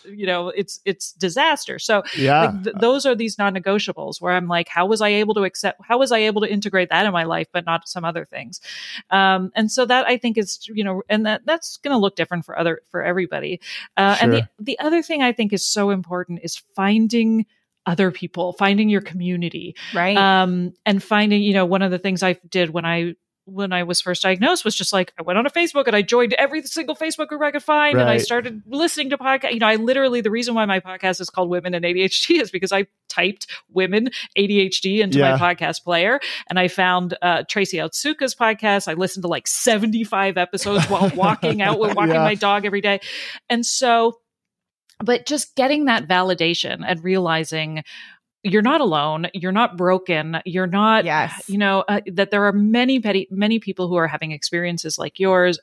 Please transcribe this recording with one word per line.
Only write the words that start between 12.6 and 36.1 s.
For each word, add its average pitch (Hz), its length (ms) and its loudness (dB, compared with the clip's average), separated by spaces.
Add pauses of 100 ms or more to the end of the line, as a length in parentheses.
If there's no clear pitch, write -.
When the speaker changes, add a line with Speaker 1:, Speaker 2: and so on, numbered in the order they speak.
Speaker 1:
for 170 100 -4
everybody. 175 600 -4 (340)
Uh, 196 260 4
and 117 120 4
the, 113 60 4
Speaker 2:
Sure. 113 100 -4 (100)
Speaker 1:
the 214 200 -6
other 320 220 2
thing 311 220 -2
I 247 80 2
think 214 220 -2
is 190 120 -2
so 202 260 0
important 180 520 -6
is - 180 -10 (140)
finding 220 720 2 (400)
other 175 260 2
people, 180 420 -6
finding 202 360 4
your 196 120 2
community. 175 720 -6 (180)
Speaker 3:
Right. 190 240 2
Speaker 1:
Um, 185 560 4 (120)
and 196 160 2
finding, 208 400 2
you 202 120 2
know, 190 120 4
one 185 160 2
of 196 100 2
the 180 80 -2
things 185 240 -2
I 185 100 2 (160)
did 175 220 0
when 170 140 -4
I, 170 300 -2 (300)
when 196 260 -6
I 175 120 0
was 175 180 -2
first 180 220 -4
diagnosed 196 420 2
was 214 100 -2
just, - 160 -4
like, 185 260 -2
I 170 40 -10
went 175 160 -2
on 240 80 2
to 285 40 -2
Facebook 302 380 0
and 214 80 2
I 202 60 4
joined 240 320 2
every 277 300 0
single 302 340 -8
Facebook 311 320 -6
group 302 120 -8
I 294 100 0
could 294 120 -6
find. 294 340 2
And 123 120 4
I 240 60 4
Speaker 2:
Right. - 60 2
Speaker 1:
started 233 440 -4
listening 285 460 -2
to 285 60 0
podcasts. 262 360 0
You 226 60 -2
know, 220 80 4
I 220 100 4
literally, 247 420 2
the 214 100 0
reason 233 240 -2
why 220 120 0
my 190 160 0
podcast 185 400 -4
is 175 80 -10
called 180 200 -2
Women 180 240 -4
and 170 120 -2
A 175 80 0
D 185 80 2
H - 260 0
D 339 140 4
is 208 100 -4
because 185 220 -4
I 196 140 0 (200)
typed 185 400 -4 (240)
women 190 380 0 (260)
A 202 120 2
D 202 120 2
H 190 220 0
D 196 200 0
into 160 180 2
Speaker 2:
Yeah. 135 180 4
Speaker 1:
my 175 180 2
podcast 160 300 -6
player. 180 340 2 (300)